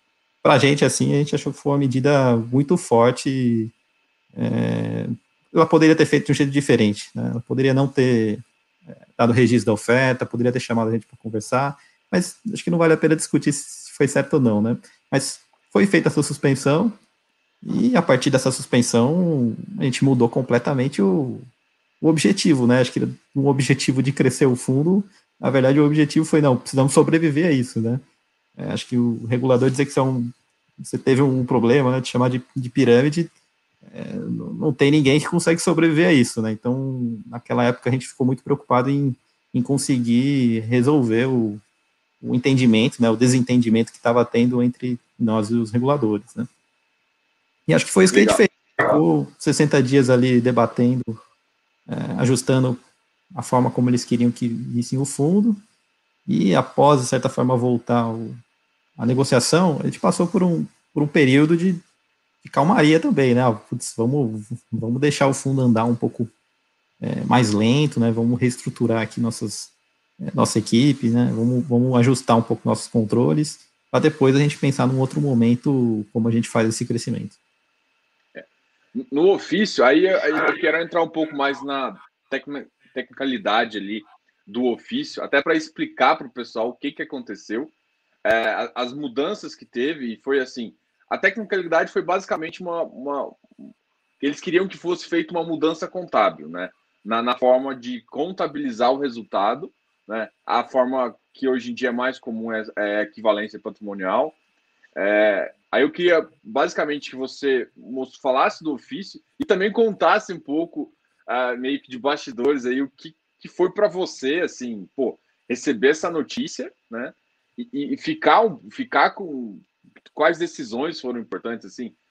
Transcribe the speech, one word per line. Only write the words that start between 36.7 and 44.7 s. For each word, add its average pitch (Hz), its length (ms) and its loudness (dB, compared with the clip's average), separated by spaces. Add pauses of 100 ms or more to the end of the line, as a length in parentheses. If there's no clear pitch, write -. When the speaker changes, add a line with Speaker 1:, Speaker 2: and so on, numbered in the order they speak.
Speaker 1:
naquela 120 380 -2
época, 120 240 0
a 120 40 2
gente 127 160 -4
ficou - 180 -2
muito 131 160 0
preocupado 131 480 0
em, 143 260 0 (380)
em 127 80 0
conseguir 127 1080 2
resolver 123 580 2
o, 113 320 -2 (640)
o 120 140 -6
entendimento, 127 680 2
né, 117 80 4
o 110 80 2
desentendimento 123 760 2
que - 80 -20
tava 120 240 2
tendo 123 400 2
entre 123 360 -4 (200)